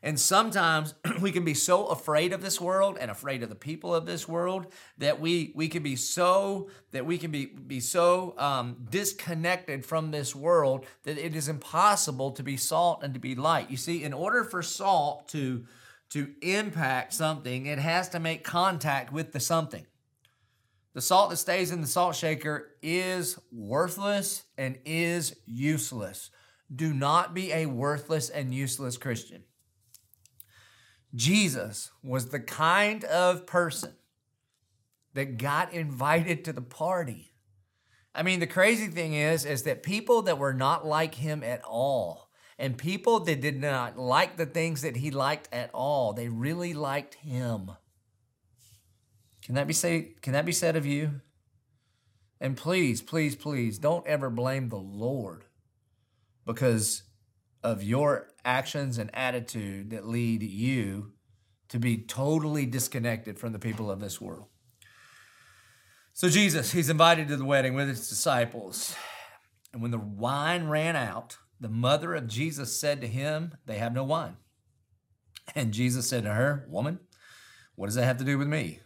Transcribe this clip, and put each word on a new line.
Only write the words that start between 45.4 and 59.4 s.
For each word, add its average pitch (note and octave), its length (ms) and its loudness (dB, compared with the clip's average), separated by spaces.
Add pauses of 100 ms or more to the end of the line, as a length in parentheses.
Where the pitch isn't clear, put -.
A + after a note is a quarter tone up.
at A#2+ 220 -4
all, B2+ 400 0
they A#2+ 160 -4
really D#3+ 440 -4
liked C#3+ 420 -4
him. A#2+ 560 -6 (1700)
Can B2 120 -4
that C#3+ 120 2
be D#3+ 60 -2
say, E3 480 0
can C3 120 -2
that D3 120 2
be F3 60 -2
said E3 240 2
of D3 100 0
you? C#3+ 360 -2 (1160)
And C3+ 180 -4
please, D#3+ 440 2
please, D#3 340 0
please, A#2+ 420 -2
don't E3 300 2
ever C#3+ 220 2
blame B2 400 -2
the A2 80 -6
Lord G2+ 680 -6 (1000)
because A2+ 580 2 (600)
of A2 180 -2
your C3 460 2 (160)
actions B2+ 540 0
and A2 160 -4
attitude A2+ 760 -4